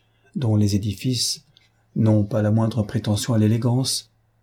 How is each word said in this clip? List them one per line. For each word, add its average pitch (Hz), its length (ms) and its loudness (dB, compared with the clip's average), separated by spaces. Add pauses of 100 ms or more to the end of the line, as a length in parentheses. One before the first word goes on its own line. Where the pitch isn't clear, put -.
(340)
dont 113 220 0
les 104 200 2
édifices 117 680 -4 (500)
n'ont 107 300 2
pas 104 160 -2
la 104 100 2
moindre 113 340 2
prétention 107 500 -2
à 110 40 2
l'élégance, 120 720 0 (320)